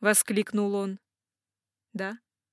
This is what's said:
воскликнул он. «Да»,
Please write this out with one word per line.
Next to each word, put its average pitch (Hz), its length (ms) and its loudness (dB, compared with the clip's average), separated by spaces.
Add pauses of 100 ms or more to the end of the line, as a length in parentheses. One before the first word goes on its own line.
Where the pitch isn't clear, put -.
воскликнул 208 720 2
он. 196 240 -4 (960)
«Да», 202 260 -8 (340)